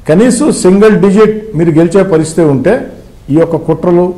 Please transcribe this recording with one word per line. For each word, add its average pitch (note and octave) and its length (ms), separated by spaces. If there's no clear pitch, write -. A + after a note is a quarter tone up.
కనీసం A#3+ 420
సింగిల్ G3 440
డిజిట్ G3+ 600
మీరు E3 140
గెలిచే E3+ 320
పరిస్థితి D#3+ 440
ఉంటే C#3+ 400
ఈ C3+ 40
యొక్క E3 220
కుట్రలు, F3 640